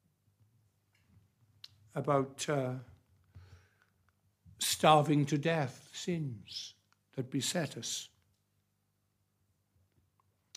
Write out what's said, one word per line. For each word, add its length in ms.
about, 540
uh, 260
starving 640
to 120
death 540
sins 840
that 140
beset 460
us. 320